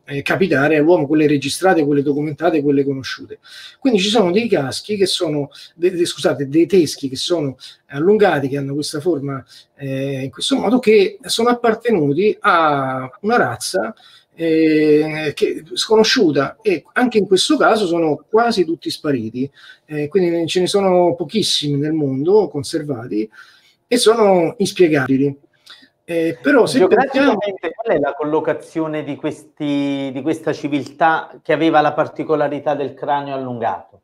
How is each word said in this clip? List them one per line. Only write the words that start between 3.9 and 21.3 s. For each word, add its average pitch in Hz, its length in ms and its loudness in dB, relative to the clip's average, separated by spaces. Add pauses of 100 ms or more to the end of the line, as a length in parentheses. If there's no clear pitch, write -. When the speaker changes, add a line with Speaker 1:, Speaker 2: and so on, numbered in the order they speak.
Speaker 1:
ci 196 80 0
sono 208 220 2
dei 220 180 0
caschi 160 480 -2
che 190 100 2
sono, 151 440 -2 (240)
de-, 170 180 0
de-, 170 140 0
scusate, 143 420 -2
dei 160 180 2
teschi 160 420 0
che 127 80 -10
sono 147 400 -4 (300)
allungati, 165 600 2
che 131 80 -6
hanno 139 180 -6
questa 147 260 -6
forma, 139 440 -4 (300)
eh, 135 500 -6
in 135 60 -8
questo - 260 -4
modo, 226 220 2
che 214 460 4
sono 233 260 -2
appartenuti 214 880 0
a 139 680 0 (100)
una 226 160 0
razza, - 580 -4 (440)
eh, 156 960 2
che, - 280 -2 (100)
sconosciuta, 214 880 2
e 185 300 -2
anche 240 260 2
in 190 80 2
questo 190 300 2
caso 208 300 2
sono 165 420 0
quasi 226 360 2
tutti 160 260 -6
spariti, 123 600 -4 (360)
eh, 147 220 -6
quindi 170 380 0
ce 185 140 0
ne 180 60 2
sono 180 480 2
pochissimi 151 640 -2